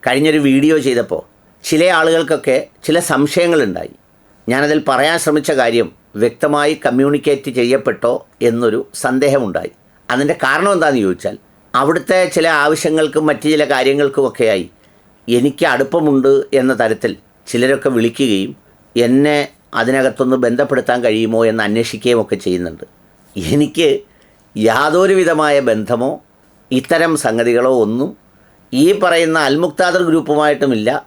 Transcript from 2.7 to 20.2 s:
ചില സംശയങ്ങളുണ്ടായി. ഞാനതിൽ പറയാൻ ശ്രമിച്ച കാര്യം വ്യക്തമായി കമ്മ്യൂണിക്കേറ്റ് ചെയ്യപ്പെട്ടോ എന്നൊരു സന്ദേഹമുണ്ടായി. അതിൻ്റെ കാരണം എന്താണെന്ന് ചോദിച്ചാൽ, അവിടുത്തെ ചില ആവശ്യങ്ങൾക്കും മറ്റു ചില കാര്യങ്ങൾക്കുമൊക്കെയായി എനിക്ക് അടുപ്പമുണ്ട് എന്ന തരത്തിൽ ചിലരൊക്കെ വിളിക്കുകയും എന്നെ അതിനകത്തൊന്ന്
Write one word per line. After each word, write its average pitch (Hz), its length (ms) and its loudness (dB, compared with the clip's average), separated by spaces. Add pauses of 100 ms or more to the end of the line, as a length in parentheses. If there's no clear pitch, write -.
ചില 160 120 2 (120)
സംശയങ്ങളുണ്ടായി. 147 800 0 (540)
ഞാനതിൽ 147 320 0 (100)
പറയാൻ 139 360 0
ശ്രമിച്ച 151 260 0 (100)
കാര്യം 117 280 0 (340)
വ്യക്തമായി 147 500 0 (120)
കമ്മ്യൂണിക്കേറ്റ് 139 720 0
ചെയ്യപ്പെട്ടോ 120 560 0 (340)
എന്നൊരു 117 320 0 (220)
സന്ദേഹമുണ്ടായി. 127 720 -2 (360)
അതിൻ്റെ 143 360 -2
കാരണം 165 320 0
എന്താണെന്ന് 143 300 0
ചോദിച്ചാൽ, 90 300 -4 (380)
അവിടുത്തെ 165 440 0 (180)
ചില 165 100 2 (160)
ആവശ്യങ്ങൾക്കും 156 680 0
മറ്റു 147 220 -4
ചില 151 120 2 (100)
കാര്യങ്ങൾക്കുമൊക്കെയായി 131 920 0 (640)
എനിക്ക് 131 360 0 (100)
അടുപ്പമുണ്ട് 139 580 2 (280)
എന്ന 131 200 0
തരത്തിൽ 110 320 0 (380)
ചിലരൊക്കെ 131 460 0
വിളിക്കുകയും 113 560 0 (440)
എന്നെ 135 420 2 (420)
അതിനകത്തൊന്ന് 127 640 0